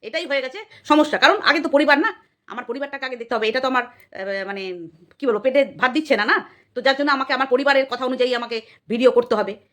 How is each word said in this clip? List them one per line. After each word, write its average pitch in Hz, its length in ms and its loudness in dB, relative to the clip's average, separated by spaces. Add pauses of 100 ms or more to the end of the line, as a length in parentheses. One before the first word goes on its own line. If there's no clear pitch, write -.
এটাই 254 240 -8
হয়ে 262 160 -2
গেছে 262 160 -10 (260)
সমস্যা, 302 340 2
কারণ 349 240 4
আগে 302 180 2
তো 294 80 -4
পরিবার 285 300 4
না, 392 160 -2 (320)
আমার 226 180 -12
পরিবারটাকে 269 420 -10
আগে 254 100 -8
দেখতে 233 180 -6
হবে। 220 140 0
এটা 240 120 -2
তো 262 60 -2
আমার, 254 160 0
আহ, 196 640 -8
মানে, 185 420 -10 (300)
কি 277 80 -4
বলবো, 220 120 2
পেটে 262 260 4
ভাত 254 280 -2
দিচ্ছে 302 240 0
না, 208 80 0
না? 349 260 0 (240)
তো 247 60 -6
যার 269 160 2
জন্য 285 140 0
আমাকে 269 220 -2
আমার 262 140 0
পরিবারের 269 400 2
কথা 247 180 -6
অনুযায়ী 254 300 0
আমাকে 233 260 -6 (280)
ভিডিও 240 220 4
করতে 240 240 2
হবে। 208 220 -2 (160)